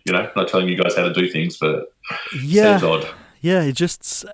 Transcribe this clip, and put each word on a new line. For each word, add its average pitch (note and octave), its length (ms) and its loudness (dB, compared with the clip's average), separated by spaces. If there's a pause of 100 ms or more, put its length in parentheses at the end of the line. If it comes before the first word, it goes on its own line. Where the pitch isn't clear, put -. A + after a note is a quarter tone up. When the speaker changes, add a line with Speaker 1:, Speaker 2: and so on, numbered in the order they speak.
Speaker 1:
you F2+ 80 -2
know, F#2 220 -2
not F#2 120 0
telling F#2 200 0
you F2+ 100 -2
guys F2+ 180 0
how F2+ 80 2
to F2 100 0
do F2+ 160 2
things, E2 280 -4
but - 280 -2 (580)
Speaker 2:
Yeah. G3+ 360 6
Speaker 1:
seems E3 40 -4
odd. D#2+ 260 0 (320)
Speaker 2:
Yeah, F3+ 220 2
it C#3 100 0
just E3 280 -2
s-, - 320 -6